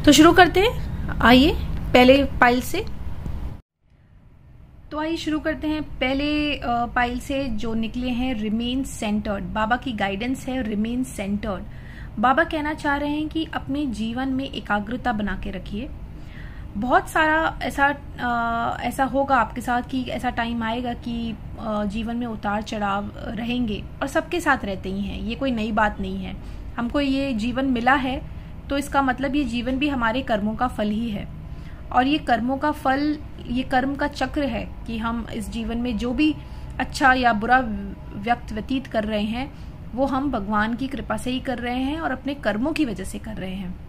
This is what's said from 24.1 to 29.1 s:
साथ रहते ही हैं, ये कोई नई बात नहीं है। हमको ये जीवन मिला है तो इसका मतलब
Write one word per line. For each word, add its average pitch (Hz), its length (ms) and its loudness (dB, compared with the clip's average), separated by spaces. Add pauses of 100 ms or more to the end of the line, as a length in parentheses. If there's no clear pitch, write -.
साथ 277 260 2
रहते 190 240 -4
ही 196 120 -4
हैं, 190 200 -4
ये 214 140 -4
कोई 262 160 0
नई 226 200 -2
बात 208 300 2
नहीं 190 160 -4
है। 190 180 -6 (420)
हमको 240 240 0
ये 277 320 0
जीवन 240 320 0
मिला 254 280 4
है 262 420 -2 (340)
तो - 80 0
इसका - 240 0
मतलब 262 340 0